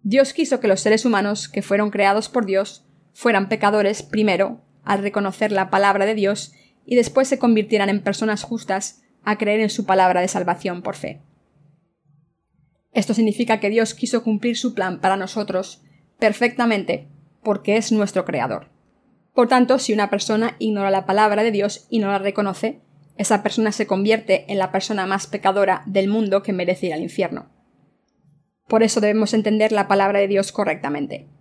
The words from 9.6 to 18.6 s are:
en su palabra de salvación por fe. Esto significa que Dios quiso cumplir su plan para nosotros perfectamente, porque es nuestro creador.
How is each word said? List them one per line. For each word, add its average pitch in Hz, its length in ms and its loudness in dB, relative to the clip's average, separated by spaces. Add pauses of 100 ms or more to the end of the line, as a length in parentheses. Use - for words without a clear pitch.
en 214 80 2
su 208 160 -4
palabra 185 380 4
de 185 60 0
salvación 175 520 -4
por - 160 -8
fe. - 240 -12 (1700)
Esto 220 200 -2
significa 220 480 0
que 202 80 0
Dios 220 240 0
quiso 233 320 -4
cumplir 226 320 -2
su 233 160 -4
plan 185 280 -4
para 190 180 2
nosotros 190 640 -6 (360)
perfectamente, 226 880 0 (340)
porque 208 340 0
es 226 160 0
nuestro 202 320 0
creador. 117 460 -4 (640)